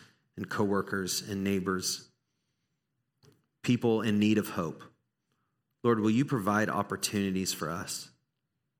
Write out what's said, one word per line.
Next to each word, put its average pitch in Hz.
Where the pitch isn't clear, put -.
and 101
coworkers 98
and 98
neighbors, 95
people 117
in 104
need 107
of 101
hope. 82
Lord, 117
will 107
you 123
provide 104
opportunities 98
for 78
us -